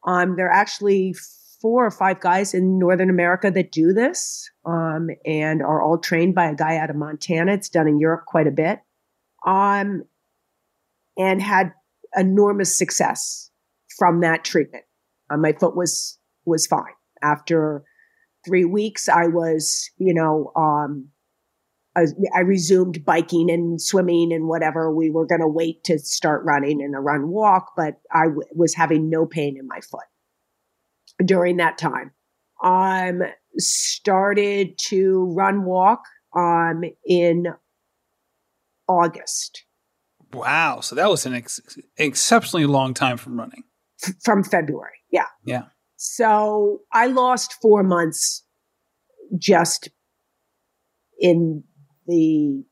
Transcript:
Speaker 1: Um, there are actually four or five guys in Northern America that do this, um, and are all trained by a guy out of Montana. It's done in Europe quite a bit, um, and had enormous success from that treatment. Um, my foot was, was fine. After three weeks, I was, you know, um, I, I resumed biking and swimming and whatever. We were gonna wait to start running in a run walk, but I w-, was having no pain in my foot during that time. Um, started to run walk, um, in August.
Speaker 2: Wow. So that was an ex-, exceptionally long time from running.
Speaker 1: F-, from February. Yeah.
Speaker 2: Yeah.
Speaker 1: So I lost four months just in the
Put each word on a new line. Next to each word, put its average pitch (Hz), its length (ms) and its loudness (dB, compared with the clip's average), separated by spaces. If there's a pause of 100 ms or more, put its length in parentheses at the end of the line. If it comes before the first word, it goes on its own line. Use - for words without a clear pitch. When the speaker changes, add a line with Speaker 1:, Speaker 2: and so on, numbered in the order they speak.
Speaker 1:
Um, 180 280 0
there 185 100 -2
are 175 80 2
actually 196 600 0 (440)
four 233 240 2
or 220 60 2
five 190 300 -2
guys 190 340 0
in 185 240 2
Northern 185 320 2
America 180 400 2
that 180 220 -2
do 160 200 2
this, 247 600 -2 (140)
um, 165 420 -4 (180)
and 156 380 -2
are 151 180 0
all 160 160 2
trained 170 380 0
by 175 100 2
a 151 100 -2
guy 160 220 -2
out 156 140 -4
of 147 40 -6
Montana. 160 580 -2
It's 202 160 -6
done 160 180 2
in 147 120 2
Europe 160 280 0
quite 160 180 2
a 147 60 2
bit, 156 300 -2 (640)
um, 196 560 0 (1120)
and 190 240 0
had 196 320 0 (420)
enormous 196 600 2
success - 720 -4 (480)
from 170 240 2
that 165 220 0
treatment. - 400 -2 (480)
Um, 147 100 -2
my 156 120 2
foot 165 220 0
was, - 440 -4 (260)
was 160 220 0
fine. - 260 -2 (300)
After 151 600 -2 (640)
three 180 200 2
weeks, 208 440 -4
I 170 160 4
was, 165 720 -2
you 185 160 2
know, 156 420 0
um, 147 520 -2 (880)
I, 170 100 4 (280)
I 185 60 2
resumed 180 640 2
biking 170 440 2
and 170 320 -2
swimming 170 520 2
and 160 160 -2
whatever. 160 440 -2
We 160 160 0
were 160 160 0
gonna 160 220 0
wait 165 380 -4
to 170 120 0
start - 460 -2
running 143 380 0
in 143 120 -6
a 135 60 -6
run 143 300 -2
walk, 190 480 2
but 156 240 -4 (100)
I 160 140 4
w-, 147 280 -2
was 160 200 2
having 160 360 0
no 160 160 0
pain 147 320 -4
in 135 80 -16
my - 140 -14
foot - 240 -16 (1200)
during 180 340 2
that 165 200 0
time. 135 340 -6 (500)
Um, 185 600 0 (360)
started 202 1200 0 (100)
to 190 460 0
run 196 300 0
walk, 185 400 2 (320)
um, 170 480 0 (240)
in 175 380 2 (1400)
August. - 760 -2 (680)
Speaker 2:
Wow. 135 480 -2
So - 140 -10
that 175 140 2
was 175 160 0
an 131 80 -6
ex-, - 440 -12 (180)
exceptionally 156 680 0
long 135 280 0
time 127 220 -2
from 120 240 -10
running. - 240 -16 (400)
Speaker 1:
F-, 190 180 -8
from 202 220 2
February. 156 540 -4 (120)
Yeah. - 180 0 (180)
Speaker 2:
Yeah. - 220 -6 (280)
Speaker 1:
So 214 840 0 (100)
I 226 160 2
lost 254 540 0
four 208 220 6
months 170 600 0 (920)
just 170 500 0 (1300)
in 165 460 2 (440)
the 156 640 0